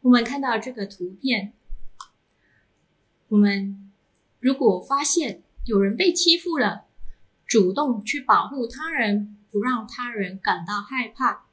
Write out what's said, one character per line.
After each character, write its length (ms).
我 80
们 140
看 180
到 160
这 160
个 120
图 260
片， 420
我 80
们 520
如 140
果 280
发 200
现 420
有 140
人 160
被 160
欺 260
负 200
了， 300
主 260
动 320
去 160
保 300
护 180
他 240
人， 460
不 120
让 260
他 240
人 260
感 280
到 160
害 260
怕 460